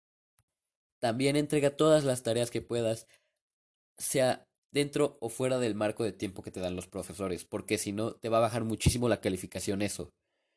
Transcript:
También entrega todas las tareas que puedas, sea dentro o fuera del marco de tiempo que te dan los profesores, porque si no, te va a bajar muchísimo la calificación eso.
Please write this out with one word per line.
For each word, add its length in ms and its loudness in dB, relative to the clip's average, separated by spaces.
También 380 0
entrega 400 2
todas 260 6
las 200 0
tareas 280 0
que 100 -4
puedas, 460 -2
sea 480 0
dentro 500 0
o 80 -4
fuera 300 0
del 160 0
marco 280 -2
de 80 -2
tiempo 320 -8
que 80 -12
te 80 -10
dan 160 -4
los 120 -8
profesores, 580 -6
porque 320 -2
si 160 -4
no, 220 -4
te 120 -8
va 120 4
a 20 6
bajar 240 0
muchísimo 420 2
la 140 2
calificación 600 -4
eso. 300 -6